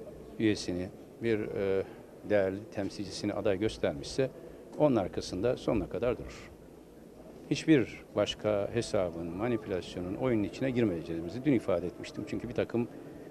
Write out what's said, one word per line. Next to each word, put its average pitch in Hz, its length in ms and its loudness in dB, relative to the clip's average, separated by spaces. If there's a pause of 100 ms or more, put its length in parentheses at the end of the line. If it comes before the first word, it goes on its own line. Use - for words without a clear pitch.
(380)
üyesini, 95 500 2 (340)
bir, 113 160 2
e, 98 440 0 (480)
değerli 98 280 6 (160)
temsilcisini 98 580 -2
aday 101 260 2
göstermişse 107 720 0 (480)
onun 143 180 6
arkasında 98 600 0
sonuna - 320 0
kadar 117 300 0
durur. - 320 -12 (1000)
Hiçbir 147 520 4 (140)
başka 104 560 2
hesabın, 90 540 0
manipülasyonun, 95 880 -2
oyunun 117 280 2
içine 131 280 0
girmeyeceğimizi 87 720 0
dün 151 80 6
ifade 90 340 4
etmiştim. - 420 -8
Çünkü 110 200 -4
bir 120 60 -8
takım 113 340 0 (420)